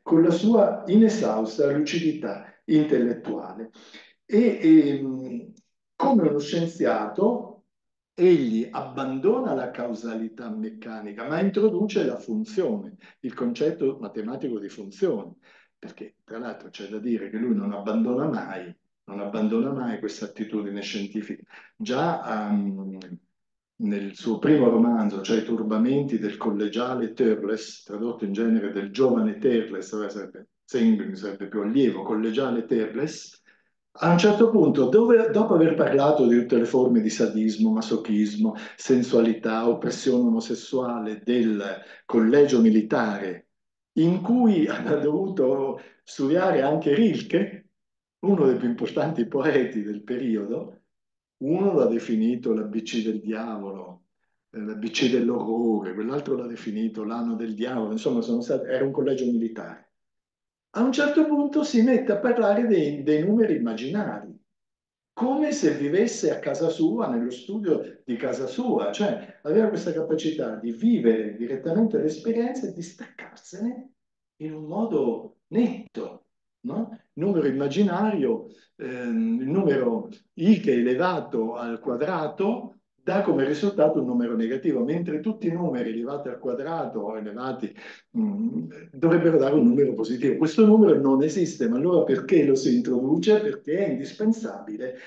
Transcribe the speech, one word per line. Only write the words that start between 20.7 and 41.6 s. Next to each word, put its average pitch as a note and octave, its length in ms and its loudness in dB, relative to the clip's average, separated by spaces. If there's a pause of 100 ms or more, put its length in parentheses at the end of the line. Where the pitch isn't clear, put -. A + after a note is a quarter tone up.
scientifica. G#2 640 -8 (320)
Già, A2+ 720 -4
ehm, G2 480 -4 (840)
nel G2+ 340 -4
suo A2 240 -4
primo C#3 300 4
romanzo, A2+ 520 2
cioè A2+ 180 0
I G#2+ 40 0
turbamenti A2+ 760 0
del G#2 180 -6
collegiale A2+ 760 -4
Törles, G#2+ 680 -2
tradotto A2+ 420 -8
in G2 60 -4
genere G#2+ 400 0
del G2+ 200 -6
giovane A2+ 480 2
Törles, G#2 520 -2
ora G#2+ 160 -6
sarebbe, G2+ 420 -14 (140)
Zengling G#3+ 520 0
sarebbe G2+ 340 -10
più G#2+ 120 -4
allievo, G#2+ 420 0
collegiale A2+ 600 -2
Törles, A#2 760 -4 (520)
a E3 180 2
un F3 60 6
certo G#3 320 6
punto, C#3 380 6
dove, A3+ 440 6
dopo G#3 240 2
aver D#3+ 200 4
parlato C#3 520 4
di A#2+ 120 6
tutte A#2 180 2
le A#2 80 2
forme B2 360 4
di A2 80 0
sadismo, A2 600 0
masochismo, G#2+ 840 0 (220)
sensualità, A2+ 880 2
oppressione A#2+ 600 0
omosessuale A2+ 960 -4
del A2+ 380 2 (440)